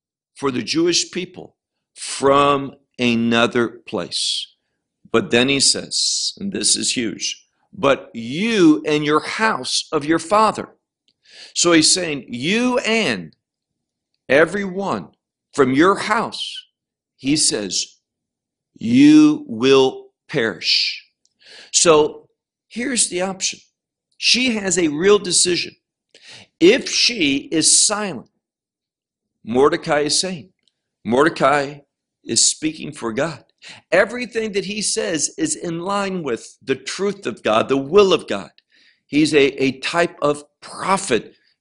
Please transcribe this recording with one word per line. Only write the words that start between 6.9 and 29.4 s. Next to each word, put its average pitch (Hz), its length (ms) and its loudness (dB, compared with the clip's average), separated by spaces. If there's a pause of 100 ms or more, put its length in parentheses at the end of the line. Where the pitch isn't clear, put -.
huge, - 500 -8 (260)
"But 127 420 -2
you 156 720 2
and 151 180 0
your 151 160 0
house - 720 -4
of 147 120 -4
your 160 140 0
father." 208 560 -2 (800)
So 170 180 2
he's 160 200 4
saying, 160 360 -6
"You 214 500 -2
and 143 580 -2 (920)
everyone 170 800 0 (420)
from 131 200 2
your 175 240 4
house," - 680 -6 (520)
he 139 200 -2
says, 107 640 -4 (760)
"you 151 720 6
will 131 640 2 (180)
perish." - 760 -2 (680)
So 151 560 2 (380)
here's 240 420 -4
the 180 140 -6
option. 190 380 -8 (580)
She 240 380 0
has 196 220 -2
a 170 100 2
real 185 300 4
decision. 180 580 -2 (840)
If 208 300 4
she 147 640 -2
is - 340 2
silent, 202 440 -6 (1120)